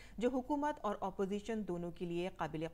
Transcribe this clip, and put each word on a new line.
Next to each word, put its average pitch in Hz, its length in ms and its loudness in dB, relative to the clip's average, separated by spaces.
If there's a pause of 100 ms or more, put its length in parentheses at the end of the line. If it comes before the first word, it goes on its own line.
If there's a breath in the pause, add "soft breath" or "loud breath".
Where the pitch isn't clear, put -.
(200 loud breath)
जो 247 100 6
हुकूमत 285 540 2
और 208 180 0
अपोजिशन 202 640 0
दोनों 175 280 -2
के 180 140 -4
लिए 170 220 0 (100)
काबिल 160 360 -2